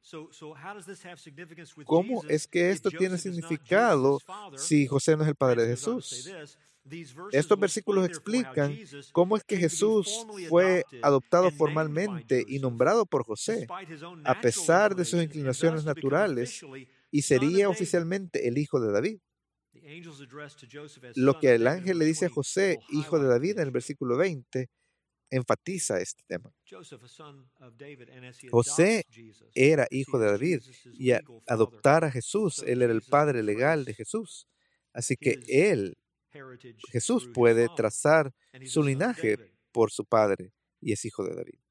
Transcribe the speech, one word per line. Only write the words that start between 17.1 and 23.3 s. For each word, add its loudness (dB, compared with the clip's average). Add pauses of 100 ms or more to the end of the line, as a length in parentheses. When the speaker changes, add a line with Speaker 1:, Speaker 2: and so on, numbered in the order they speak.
Speaker 2:
y 0
Speaker 1:
son 4
of 4
Speaker 2:
sería 4
Speaker 1:
David." 0
Speaker 2:
oficialmente -2
el -2
hijo 0
de -2
David. -2 (560)
Speaker 1:
The -20
angel's -18
address -18
to -20
Joseph -20
as -12
Speaker 2:
Lo 4
Speaker 1:
son -4
Speaker 2:
que 6
Speaker 1:
of 10
Speaker 2:
el 4
Speaker 1:
David 4
in -8
Speaker 2:
ángel -2
le 4
Speaker 1:
verse 2
Speaker 2:
dice 0
a 0
Speaker 1:
twenty -12
Speaker 2:
José, 0 (120)
Speaker 1:
will -2
Speaker 2:
hijo -2
de 2
Speaker 1:
highlight 6